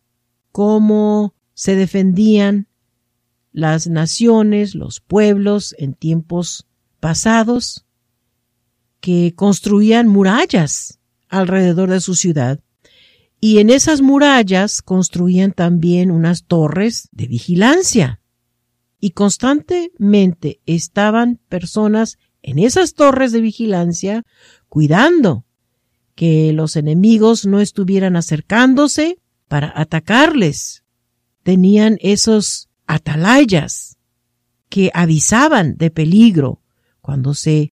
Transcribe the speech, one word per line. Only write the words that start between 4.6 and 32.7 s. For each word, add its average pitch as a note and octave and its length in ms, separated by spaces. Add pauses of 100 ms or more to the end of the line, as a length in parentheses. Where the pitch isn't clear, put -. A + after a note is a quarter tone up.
los C#3+ 240
pueblos G3+ 800
en C3+ 140
tiempos E3 720 (320)
pasados, A3+ 840 (1120)
que F3 360
construían G#3 720
murallas G3+ 920 (280)
alrededor F#3 600
de F#3 120
su F#3 140
ciudad. C#3+ 440 (800)
Y G#3+ 200
en G#3 100
esas C#4 320
murallas C4 800
construían F#3 680
también F3 600
unas E3 340
torres F3 680
de A2 160
vigilancia. F3 920 (800)
Y G3 120
constantemente G#3 1500
estaban G#3+ 760 (100)
personas G#3+ 680 (240)
en C3+ 180
esas C4 340
torres C4 380
de A#3 100
vigilancia G3+ 840 (460)
cuidando F3 760 (720)
que D#3 380
los D#3 240
enemigos G#3 680
no G3 140
estuvieran F#3+ 560
acercándose C4 1040 (280)
para D3 280
atacarles. G3 1080 (600)
Tenían G3 580
esos G#3 680 (180)